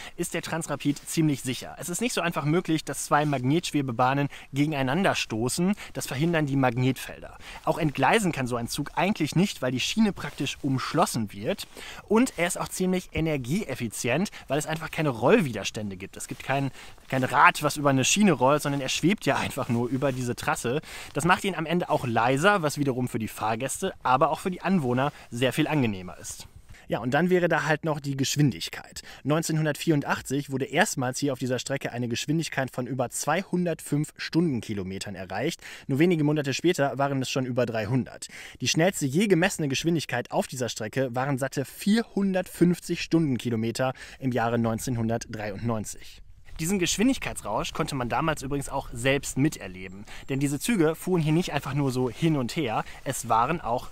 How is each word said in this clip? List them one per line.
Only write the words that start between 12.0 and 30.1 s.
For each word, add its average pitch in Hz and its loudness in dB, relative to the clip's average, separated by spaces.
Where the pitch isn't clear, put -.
Und 226 4
er 170 2
ist 175 -2
auch 165 -6
ziemlich 185 -2
energieeffizient, 143 -2
weil 139 0
es 139 -4
einfach 160 -6
keine 156 0
Rollwiderstände 110 0
gibt. 92 -14
Es - -10
gibt - -10
kein, 135 0
kein 131 0
Rad, 147 6
was 147 0
über 147 2
eine 131 4
Schiene 202 6
rollt, 135 4
sondern 143 -2
er 131 -4
schwebt - 2
ja 131 4
einfach - -2
nur 120 2
über 135 0
diese 123 -4
Trasse. 147 -2
Das 143 0
macht 175 4
ihn 185 -2
am 160 -4
Ende 165 0
auch 143 0
leiser, 135 4
was 151 -2
wiederum 127 0
für - -4
die 107 -4
Fahrgäste, 117 -4
aber 131 4
auch 151 -4
für 190 -4
die 175 -8
Anwohner 143 2
sehr 120 2
viel 151 2
angenehmer 104 -2
ist. - -14
Ja, 160 0
und 123 -2
dann 170 4
wäre 175 6
da 156 2
halt 156 2
noch 151 0
die 143 -4
Geschwindigkeit. - 0
Neunzehnhundertvierundachtzig 151 0